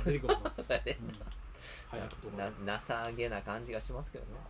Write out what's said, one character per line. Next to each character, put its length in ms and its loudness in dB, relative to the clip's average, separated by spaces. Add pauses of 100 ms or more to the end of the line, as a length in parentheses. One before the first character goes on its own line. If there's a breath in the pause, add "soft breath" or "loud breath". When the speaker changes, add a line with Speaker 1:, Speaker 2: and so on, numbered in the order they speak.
Speaker 1:
出 80 8
て 80 4
く 80 2
る 60 8
も 60 4
ん 40 -2
な。 100 0
Speaker 2:
<laughs> 20 -8
そ 60 -4
う 100 -6
や 120 6
ね。 160 2
Speaker 1:
う 40 -4
ん。 80 -4 (760 loud breath)
早 200 -2
く 140 -6
と 60 -6
か。 80 -4
Speaker 2:
な-、 120 0 (300)
な-、 0 - (320)
情 60 -4
け 120 4
な 140 0
感 240 -2
じ 60 -4
が 80 0
し 100 -4
ま 140 -2
す 80 -6
け 60 -8
ど 80 -6
ね。 80 -8
Speaker 1:
ま 60 -8
あ、 100 -10